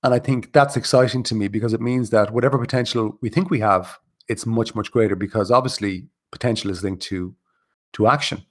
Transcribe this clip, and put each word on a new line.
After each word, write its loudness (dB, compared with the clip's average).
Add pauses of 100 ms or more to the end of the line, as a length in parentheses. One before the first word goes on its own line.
And 4
I 4
think -2
that's 4
exciting 2
to -4
me, 0
because -2
it -2
means -2
that 2
whatever 2
potential -2
we -2
think -2
we 0
have, 2 (300)
it's -6
much, -2
much -6
greater, 2
because -2
obviously 0 (220)
potential -2
is -6
linked -4
to, -8 (600)
to 0
action. 0